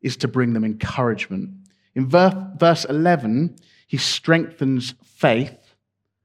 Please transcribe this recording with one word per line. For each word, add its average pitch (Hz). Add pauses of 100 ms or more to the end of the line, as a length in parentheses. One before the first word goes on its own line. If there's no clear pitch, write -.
is 131
to 139
bring 123
them 110
encouragement. 107 (460)
In 131
ver-, 185
verse 165
eleven, 151 (320)
he -
strengthens 139
faith - (500)